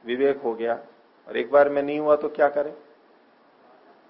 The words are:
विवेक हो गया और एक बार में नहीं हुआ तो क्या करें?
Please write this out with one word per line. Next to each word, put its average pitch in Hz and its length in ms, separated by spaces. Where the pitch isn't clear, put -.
विवेक 135 340
हो 113 140
गया 117 320
और 113 80
एक 123 140
बार 143 180
में 143 140
नहीं 147 180
हुआ 151 160
तो 151 120
क्या 147 200
करें? 147 260